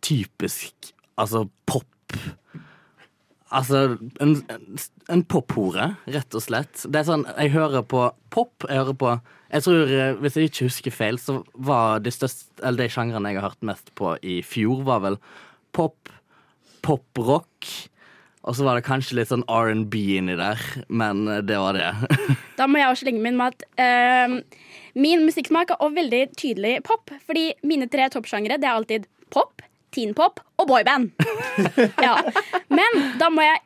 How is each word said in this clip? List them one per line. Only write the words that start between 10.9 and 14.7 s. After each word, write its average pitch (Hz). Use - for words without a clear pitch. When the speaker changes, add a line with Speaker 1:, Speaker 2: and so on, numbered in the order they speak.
Speaker 1:
feil, 113
så 139
var 117
de 110
største, -
eller 127
de 117
sjangrene 113
jeg 98
har 98
hørt -
mest 107
på 87
i 90
fjor, 120